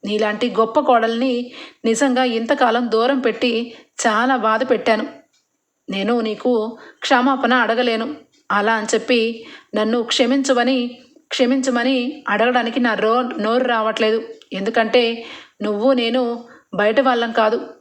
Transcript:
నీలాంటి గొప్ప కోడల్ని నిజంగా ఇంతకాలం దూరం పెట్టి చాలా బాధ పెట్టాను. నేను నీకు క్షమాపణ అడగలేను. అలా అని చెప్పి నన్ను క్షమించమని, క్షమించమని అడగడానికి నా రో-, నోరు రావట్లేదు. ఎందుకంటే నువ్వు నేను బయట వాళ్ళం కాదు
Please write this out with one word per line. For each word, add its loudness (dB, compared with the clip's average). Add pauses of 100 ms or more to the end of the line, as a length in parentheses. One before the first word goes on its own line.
నీలాంటి -2
గొప్ప 0
కోడల్ని 0 (340)
నిజంగా 2
ఇంతకాలం 0
దూరం 2
పెట్టి -2 (340)
చాలా 2
బాధ 0
పెట్టాను. 0 (840)
నేను -2
నీకు -2 (220)
క్షమాపణ 2
అడగలేను. 0 (360)
అలా 2
అని -2
చెప్పి 0 (300)
నన్ను 0
క్షమించమని, 0 (320)
క్షమించమని 0
అడగడానికి 0
నా 0
రో-, 0
నోరు 0
రావట్లేదు. 0 (300)
ఎందుకంటే 0 (360)
నువ్వు 0
నేను -2 (320)
బయట 2
వాళ్ళం 2
కాదు 0 (140)